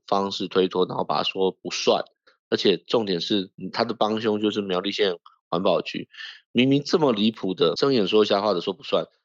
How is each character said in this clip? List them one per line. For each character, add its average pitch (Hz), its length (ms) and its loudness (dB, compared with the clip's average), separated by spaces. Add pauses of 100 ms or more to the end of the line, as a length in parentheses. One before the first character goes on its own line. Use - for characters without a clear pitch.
方 98 260 -2
式 95 160 -6
推 92 200 2
脱， 92 180 0
然 - 100 -8
后 92 80 -4
把 76 140 -2
它 - 60 0
说 95 280 -2
不 - 200 -10
算？ - 320 0 (460)
而 110 80 0
且 98 200 2
重 113 280 -2
点 92 140 -2
是， 95 380 -2
嗯， 92 140 -10
他 117 120 0
的 113 120 -6
帮 110 260 0
凶 107 180 0
就 107 120 0
是 104 100 -4
苗 92 180 -2
栗 98 120 -4
县 95 240 0 (340)
环 87 120 -2
保 92 200 2
局， - 280 -10 (420)
明 123 160 4
明 139 160 2
这 - 140 0
么 143 160 4
离 107 180 2
谱 95 220 -4
的 82 220 2
睁 139 180 2
眼 104 140 2
说 107 180 6
瞎 101 160 0
话 104 120 2
的 87 60 -2
说 95 140 -4
不 - 100 -14
算， 85 220 -2 (200)